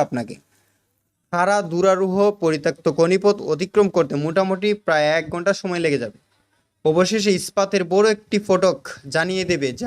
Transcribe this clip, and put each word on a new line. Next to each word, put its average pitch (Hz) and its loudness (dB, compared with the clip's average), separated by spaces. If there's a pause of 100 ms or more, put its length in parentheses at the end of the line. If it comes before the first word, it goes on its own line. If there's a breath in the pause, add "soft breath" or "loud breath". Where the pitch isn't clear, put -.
আপনাকে। 120 -8 (1000)
সারা 185 2 (140)
দুরারোহ 185 2 (280)
পরিত্যক্ত 156 -2 (120)
খনিপথ 190 2 (160)
অতিক্রম 190 2
করতে 151 0
মোটামুটি 190 -2 (160)
প্রায় 151 2 (120)
এক 160 -2 (100)
ঘন্টা 175 -2
সময় 180 -4
লেগে 139 0
যাবে। 104 -12 (680)
অবশেষে 185 2
ইস্পাতের 196 -2 (100)
বড় 208 4 (100)
একটি 208 -4 (100)
ফটক 185 2 (360)
জানিয়ে 185 -2
দেবে 139 -2 (120)
যে 240 -8